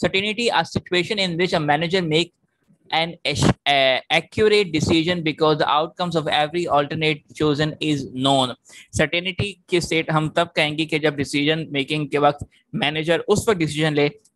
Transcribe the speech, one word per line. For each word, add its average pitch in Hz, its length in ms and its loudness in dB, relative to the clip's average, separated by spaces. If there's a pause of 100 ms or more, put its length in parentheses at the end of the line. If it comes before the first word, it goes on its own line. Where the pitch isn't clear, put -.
Certainty, 202 460 -2
a 165 140 2
situation 180 520 -4
in 185 200 -2
which 180 180 0
a 170 60 0
manager 160 420 0
make 165 240 2 (680)
an 165 180 -2 (140)
ass-, - 240 2
uh, 139 720 2
accurate 208 600 2
decision 165 440 0
because 156 380 2
the - 40 2
outcomes 165 500 -2
of 151 120 -2
every 151 460 -2
alternate 156 680 -2
chosen 151 260 2 (140)
is 151 160 0
known। 131 520 0 (460)
Certainty 180 560 -2 (160)
की 175 120 2
state 160 300 -2
हम 156 180 0
तब 170 280 -2
कहेंगे 151 300 0
कि 156 120 -2
जब 147 180 0
decision 143 540 -2
making 143 380 -4
के 143 100 -2
वक्त 143 280 2 (280)
manager 156 460 0
उस - 280 0
वक्त 208 100 2
decision 151 360 0
ले, 147 160 2 (260)